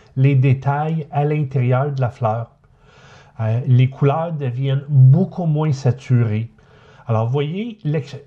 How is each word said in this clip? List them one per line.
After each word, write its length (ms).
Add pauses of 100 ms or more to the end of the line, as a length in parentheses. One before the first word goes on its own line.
(160)
les 180
détails 760
à 140
l'intérieur 640
de 120
la 80
fleur. 400 (920)
Euh, 260
les 220
couleurs 460
deviennent 560
beaucoup 560
moins 260
saturées. 800 (560)
Alors, 200
vous 60
voyez, 520
l'ex-, 420